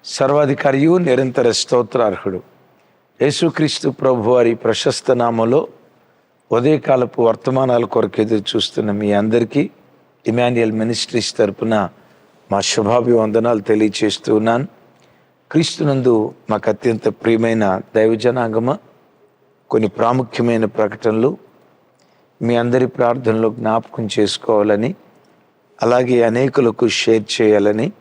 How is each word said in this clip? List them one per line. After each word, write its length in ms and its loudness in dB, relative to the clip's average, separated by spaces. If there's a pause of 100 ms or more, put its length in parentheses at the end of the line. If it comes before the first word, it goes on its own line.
సర్వాధికారియు 920 2
నిరంతర 540 2
స్తోత్రార్హుడు 920 -2 (800)
యేసుక్రీస్తు 680 0
ప్రభువారి 640 2
ప్రశస్త 560 -2
నామములో 560 0 (840)
ఉదయకాలపు 720 0
వర్తమానాల 640 0
కొరకు 360 -2
ఎదురు 340 -2
చూస్తున్న 360 -2
మీ 200 -2
అందరికీ 580 0 (580)
ఇమాన్యుయల్ 440 0
మినిస్ట్రీస్ 680 -4
తరపున 520 -2 (640)
మా 80 0
శుభాభివందనాలు 1000 0
తెలియచేస్తూ 760 0
ఉన్నాను. 320 0 (840)
క్రీస్తునందు 840 0 (160)
మాకు 200 -2
అత్యంత 380 -2
ప్రియమైన 760 0 (140)
దైవజనాంగమా, 800 0 (920)
కొన్ని 200 0
ప్రాముఖ్యమైన 760 0
ప్రకటనలు 720 -2 (1040)
మీ 140 0
అందరి 320 0
ప్రార్థనలో 640 0
జ్ఞాపకం 580 -4 (120)
చేసుకోవాలని, 760 0 (840)
అలాగే 420 2
అనేకులకు 640 0
షేర్ 540 0
చేయాలని 600 2